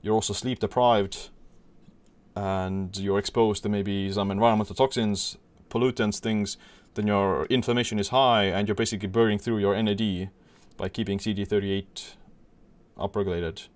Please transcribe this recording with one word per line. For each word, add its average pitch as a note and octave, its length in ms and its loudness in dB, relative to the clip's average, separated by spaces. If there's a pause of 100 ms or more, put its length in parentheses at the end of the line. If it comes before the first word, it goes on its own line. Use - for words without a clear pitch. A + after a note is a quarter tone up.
you're G#2+ 140 0
also G#2 180 0
sleep B2 260 -4
deprived, A2 680 2 (1040)
and F#2+ 640 -4
you're G2 220 0
exposed G#2+ 440 0
to G#2 60 -2
maybe G2 420 -2
some G2 200 0
environmental G#2+ 440 2
toxins, A2+ 640 0 (320)
pollutants, A#2 500 0
things, G#2+ 380 -2 (380)
then G#2 120 -2
your G2 380 2
inflammation A#2+ 540 0
is G2 100 -2
high, B2 360 4
and G2 220 0
you're G#2 80 0
basically G#2+ 320 -4
burning G#2+ 320 2
through A2+ 200 -2
your G2 160 2
N G#2+ 120 0
A G2+ 80 0
D G2 340 -4 (460)
by F#2 140 -6
keeping G2 300 -4
C A2 140 -4
D G2 120 -4
thirty-eight G2 680 -4 (840)
upregulated. F2 800 -4